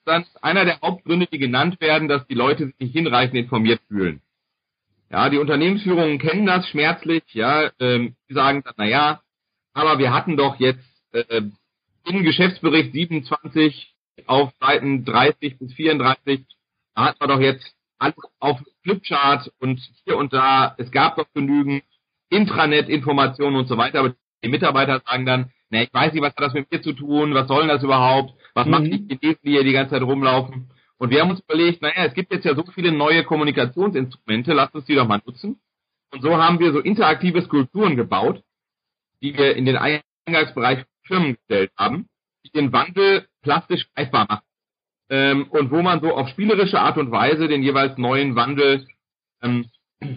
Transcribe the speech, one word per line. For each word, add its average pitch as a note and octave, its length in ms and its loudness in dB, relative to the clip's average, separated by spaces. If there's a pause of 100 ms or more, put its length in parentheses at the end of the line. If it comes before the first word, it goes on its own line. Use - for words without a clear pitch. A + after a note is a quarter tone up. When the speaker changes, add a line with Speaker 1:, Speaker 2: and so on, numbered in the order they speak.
Speaker 1:
dann E3+ 200 0
ist - 200 -20
einer F3+ 220 2
der E3 160 -2
Hauptgründe, F3 500 -2
die D#3 80 -8
genannt C3+ 400 -2
werden, D#3 300 2
dass C#3+ 180 -2
die C3+ 80 -8
Leute C#3 300 0
sich C3 140 -14
nicht B2 140 -8
hinreichend C3 420 0
informiert A#2 520 0
fühlen. F#2 340 -4 (880)
Ja, A2+ 200 0
die C#3+ 80 0
Unternehmensführungen D#3+ 840 0
kennen D#3+ 260 0
das F3+ 220 0
schmerzlich, D#3+ 560 -2 (100)
ja, C#3 360 0 (100)
ähm, A#2+ 360 -2 (120)
die C3+ 60 -16
sagen C#3 320 0
dann, A#2+ 120 -18
„Na G#2 80 -4
ja, D3 360 0 (520)
aber D3+ 240 2
wir B2+ 160 2
hatten D#3+ 220 -2
doch C#3 240 0
jetzt, B2+ 240 0 (300)
äh, A#2 280 -2 (640)
im F#3 180 -2
Geschäftsbericht D#3 680 2
siebenundzwanzig D#3 1000 -2 (320)
auf C3+ 340 2
Seiten C3+ 460 0
dreißig C3 540 0
bis B2+ 160 -16
vierunddreißig, C#3 680 -2 (520)
da A2+ 100 0
hatten B2+ 140 -2
wir C#3+ 80 -2
doch C3+ 120 2
jetzt C3+ 360 0 (240)
alles C#3+ 160 -2 (240)
auf C3+ 200 -2 (220)
Flipchart C#3+ 800 -2
und C3 200 -4 (260)
hier F3+ 120 -2
und C3+ 160 -4
da, C3 460 2
es B2 100 -8
gab D3 280 0
doch D3+ 180 -4
genügend C#3+ 480 0 (480)
Intranet-Informationen C#3+ 1300 0
und B2+ 100 -2
so B2 100 -2
weiter.“ A#2+ 220 0
Aber B2+ 160 0 (280)
die A#2 60 -4
Mitarbeiter C3+ 560 0
sagen B2+ 220 -4
dann, B2+ 240 0 (180)
„Na, A2 140 0
ich - 100 -8
weiß D3+ 200 0
nicht, D3+ 100 -2
was C#3+ 120 -2
hat C#3+ 60 -6
das C#3+ 140 -2
mit C#3 160 -6
mir E3 100 -6
zu D#3 120 -6
tun, D3 420 -2
was C3 120 0
soll C3+ 120 2
denn D#3 100 2
das C#3 140 0
überhaupt, C3 500 2 (220)
was A#2+ 100 2
Speaker 2:
Mhm. D#3 60 2
Speaker 1:
macht D3+ 140 4
die G3 220 -4
Chinesen, D3+ 380 -2
die C#3+ 60 0
hier C#3+ 120 4
die C3+ 80 2
ganze C3+ 200 0
Zeit C3 100 -2
rumlaufen?“ C3 720 -2 (260)
Und B2 140 -2
wir C#3+ 100 4
haben F3 80 2
uns F#3 180 -6
überlegt, E3+ 360 0
„Na D3+ 60 0
ja, F3+ 160 -2
es D3+ 100 -4
gibt F#3 180 -4
jetzt F#3 120 -6
ja D3+ 100 2
so D#3+ 80 -4 (100)
viele F3 180 0
neue D#3 320 2
Kommunikationsinstrumente, C#3+ 1300 -2
lasst C#3 220 2
uns D3+ 120 -12
die D3+ 100 0
doch B2+ 120 2
mal G#2 160 0
nutzen.“ G3+ 360 -12 (520)
Und C3+ 120 -14
so E3 180 2
haben E3+ 180 4
wir E3+ 120 4
so D3 80 0
interaktive F3 640 0
Skulpturen D#3 520 0
gebaut, A2 460 -2 (800)
die C#3+ 160 -8
wir C#3 180 4
in B2+ 100 -2
den B2+ 120 2
Eingangsbereich D3 1080 -2 (180)
Firmen E3+ 320 0
gestellt G2+ 420 -2
haben, A2+ 300 -2 (360)
die - 60 -20
den C#3+ 240 -2
Wandel F#3 540 2 (160)
plastisch D#3+ 520 -2
greifbar B2+ 320 -2
machen. G#2+ 160 -6 (640)
Ähm, C#3 420 0
und C#3 200 0
wo E3 100 2
man F3 200 2
so D#3+ 120 0
auf C3 140 0
spielerische G3 540 0
Art D3+ 160 2
und C3+ 140 -2
Weise C#3+ 360 0
den C#3+ 160 0
jeweils C3+ 340 0
neuen B2+ 380 0
Wandel, C3+ 520 2 (540)
ähm, A#2+ 260 -2 (500)